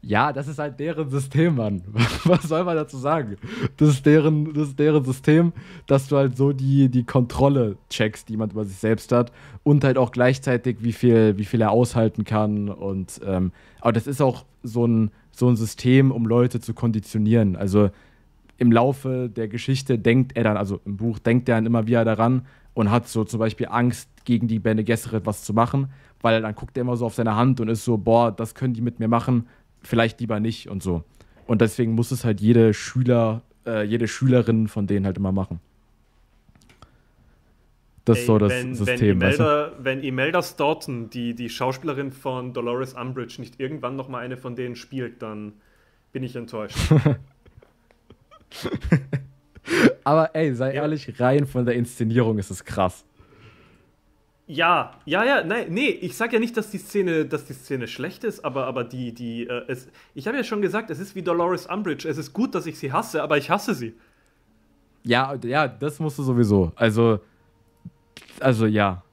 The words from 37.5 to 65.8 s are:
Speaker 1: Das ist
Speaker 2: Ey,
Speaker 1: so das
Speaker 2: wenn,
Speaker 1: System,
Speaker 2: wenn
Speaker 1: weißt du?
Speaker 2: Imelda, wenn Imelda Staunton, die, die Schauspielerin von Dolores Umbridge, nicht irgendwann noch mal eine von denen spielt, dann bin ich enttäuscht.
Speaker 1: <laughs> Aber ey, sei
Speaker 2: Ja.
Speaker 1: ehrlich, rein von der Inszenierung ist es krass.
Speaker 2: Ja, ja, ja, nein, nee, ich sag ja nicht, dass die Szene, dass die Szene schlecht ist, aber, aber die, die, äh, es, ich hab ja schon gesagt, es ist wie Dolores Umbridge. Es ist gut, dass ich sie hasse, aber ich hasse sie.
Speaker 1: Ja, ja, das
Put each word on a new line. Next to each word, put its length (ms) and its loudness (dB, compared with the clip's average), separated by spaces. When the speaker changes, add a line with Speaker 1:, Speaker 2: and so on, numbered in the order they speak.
Speaker 1:
Das 140 4
ist 60 -4
Speaker 2:
Ey, 20 0
Speaker 1:
so 120 6
das 140 4
Speaker 2:
wenn, 220 -4
Speaker 1:
System, 460 2
Speaker 2:
wenn 80 2
Speaker 1:
weißt 120 2
du? 20 4
Speaker 2:
Imelda, 380 2
wenn 220 -4
Imelda 400 -2
Staunton, 640 -4
die, 260 -6
die 140 -10
Schauspielerin 640 -6
von 400 -8
Dolores 400 -6
Umbridge, 480 -10
nicht 180 -18
irgendwann 380 -8
noch 140 -10
mal 80 -10
eine 180 -10
von 180 -14
denen 220 -8
spielt, 460 -12
dann 320 -12
bin 100 -8
ich 140 -10
enttäuscht. 400 -12
Speaker 1:
<laughs> 140 -2
Aber 300 2
ey, 200 -2
sei 200 -4
Speaker 2:
Ja. 80 -4
Speaker 1:
ehrlich, 380 -6
rein 260 4
von 180 -2
der 100 2
Inszenierung 640 0
ist 120 -6
es 140 -10
krass. 400 -2
Speaker 2:
Ja, 480 0
ja, 200 0
ja, 200 2
nein, 260 -4
nee, 180 -2
ich 280 -6
sag 160 -4
ja 80 2
nicht, 160 -4
dass 160 -6
die 60 -8
Szene, 460 -2
dass 200 -6
die 80 -16
Szene 340 -8
schlecht 380 -10
ist, 200 -8
aber, 220 -4
aber 160 -6
die, 320 -10
die, 320 -10
äh, 220 -8
es, 200 -10
ich 120 -12
hab 80 -6
ja 80 -4
schon 180 -6
gesagt, 300 -4
es 80 -10
ist 160 -14
wie 80 -10
Dolores 440 -2
Umbridge. 420 -6
Es 100 -6
ist 140 -12
gut, 240 -2
dass 100 -4
ich 100 -10
sie 160 -8
hasse, 300 -4
aber 160 0
ich 100 -6
hasse 260 0
sie. 200 -10
Speaker 1:
Ja, 400 0
ja, 240 0
das 320 -8